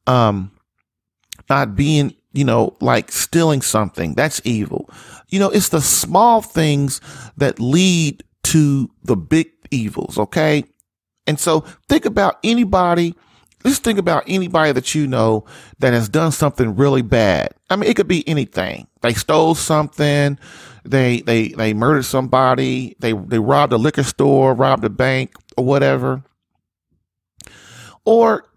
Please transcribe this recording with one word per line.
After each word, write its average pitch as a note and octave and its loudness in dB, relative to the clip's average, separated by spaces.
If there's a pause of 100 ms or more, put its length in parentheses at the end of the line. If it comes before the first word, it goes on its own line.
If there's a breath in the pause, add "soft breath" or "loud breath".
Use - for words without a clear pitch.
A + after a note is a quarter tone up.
um, G#2+ 2 (1000)
not C3+ -2
being, C#3+ 0 (180)
you C#3 0
know, A#2 0
like, B2 0
stealing D#3+ 0
something. F#2 -4
That's D3+ -2
evil. A2 -4 (400 loud breath)
You F#3+ -2
know, G3 2
it's G3+ 0
the D#3+ 0
small A3 2
things C#3+ -2 (380 loud breath)
that C3+ 0
lead D#3+ 0 (220)
to C#3+ 2 (140)
the A#2 0
big D#3 -2 (200)
evils, - -6
okay? D3+ 0 (600)
And D3+ -2
so D#3+ 0 (240 loud breath)
think D#4+ 2
about G#3 0
anybody, F#3 0 (520 soft breath)
just C4+ 0
think A3 -2
about E3+ 0
anybody E3+ 0
that B2+ -4
you D3+ 0
know A2+ 0 (360 loud breath)
that C3 2
has A#2 0
done D#3 0
something B2 -2
really C3+ 2
bad. G#2 0 (160)
I F#3 0
mean, G3+ 0
it - 2
could F#3+ 0
be F3 0
anything. A#2 -4 (140)
They A#2+ 0
stole D#3+ 2
something, D3 0 (460 loud breath)
they, B2 2
they, A2+ 0
they A2 -2
murdered B2+ 2
somebody, B2+ 0
they, A#2 -2
they A2 -2
robbed C#3 2
a A#2+ 2
liquor C#3 0
store, C3+ 2
robbed B2+ 0
a A2+ 0
bank, C3 -4 (240)
or B2+ 0
whatever. C3+ 0 (1800 loud breath)
Or A3+ 2 (120)